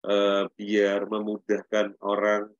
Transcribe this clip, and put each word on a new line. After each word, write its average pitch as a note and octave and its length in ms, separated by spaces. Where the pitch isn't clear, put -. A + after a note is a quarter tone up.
eh, G2+ 480
biar G2+ 560
memudahkan G#2 960
orang G#2 560